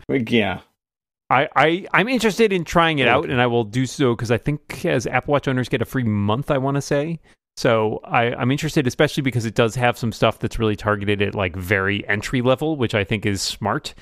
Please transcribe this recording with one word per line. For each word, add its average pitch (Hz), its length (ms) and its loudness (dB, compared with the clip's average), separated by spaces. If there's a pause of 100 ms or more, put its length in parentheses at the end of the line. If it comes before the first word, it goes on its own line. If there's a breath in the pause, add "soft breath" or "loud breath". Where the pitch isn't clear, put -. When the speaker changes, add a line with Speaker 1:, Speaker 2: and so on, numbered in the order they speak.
Speaker 1:
like, 135 220 -2
yeah. 98 300 2 (680)
Speaker 2:
I, 135 260 4
I, 165 360 2
I'm 185 160 2
interested 226 440 2
in 175 120 -2
trying 165 340 2
it 127 80 2
Speaker 1:
Yeah. 120 100 6
Speaker 2:
out, 156 140 -2
and 127 100 2
I 123 60 4
will 120 180 2
do 123 220 -2
so 123 280 0
'cause 113 160 -4
I 117 80 2
think - 460 -6
as 139 220 0
Apple 127 260 -2
Watch 143 160 0
owners 127 200 -2
get 117 140 -2
a - 40 -2
free 131 180 -4
month, 107 460 0
I 143 80 0
wanna 139 240 -2
say. 151 380 -4 (360 soft breath)
So 113 480 0
I, 120 300 0
I'm 123 160 0
interested, 147 380 0
especially 151 340 0
because 117 240 -2
it 110 80 -4
does 117 220 2
have 120 200 2
some 113 140 -2
stuff - 300 0
that's - 180 -4
really 110 180 0
targeted 104 460 0
at, 101 140 0
like, 92 200 -2
very 98 520 0
entry 107 340 -2
level, 147 340 0
which 117 200 -2
I 98 80 2
think 104 200 -4
is 101 160 -2
smart, - 600 -6